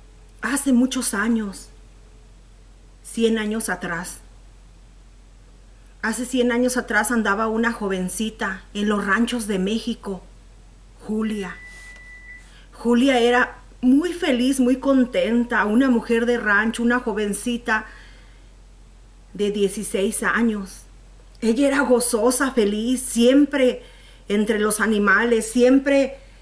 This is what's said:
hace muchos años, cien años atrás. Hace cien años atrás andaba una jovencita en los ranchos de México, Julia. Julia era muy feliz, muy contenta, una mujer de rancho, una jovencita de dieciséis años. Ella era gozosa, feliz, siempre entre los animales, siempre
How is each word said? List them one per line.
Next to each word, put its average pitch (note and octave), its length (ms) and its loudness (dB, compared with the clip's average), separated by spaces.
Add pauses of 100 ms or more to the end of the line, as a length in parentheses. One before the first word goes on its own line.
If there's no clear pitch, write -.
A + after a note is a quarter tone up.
(400)
hace C4+ 320 -2
muchos B3 400 0
años, G#3+ 560 -4 (1300)
cien A3+ 340 0
años A3 320 -4
atrás. F3+ 520 -8 (1800)
Hace A3+ 240 -6
cien B3 260 0
años B3 280 0
atrás A3+ 320 0
andaba G#3+ 360 0
una A3+ 280 -2
jovencita F#3+ 880 -6 (100)
en G#3 160 -4
los G3+ 160 0
ranchos A3 420 -2
de G3+ 120 -2
México, G#3 640 -4 (840)
Julia. G#3+ 480 -6 (1160)
Julia A#3+ 480 2
era A#3+ 380 2 (240)
muy C#4+ 320 4
feliz, C4+ 460 0
muy B3+ 160 2
contenta, A#3 880 0
una B3 240 2
mujer A#3 340 0
de A#3+ 140 0
rancho, G#3+ 440 0
una A#3+ 180 2
jovencita G#3+ 840 -4 (1500)
de G3+ 160 -2
dieciséis G3+ 720 -2
años. G#3 560 -2 (680)
Ella A#3 220 2
era C#4 140 2
gozosa, B3 720 2
feliz, A3 480 0
siempre C4 840 2 (460)
entre G#3 320 0
los G#3 200 0
animales, G#3+ 680 2
siempre C4+ 680 4 (260)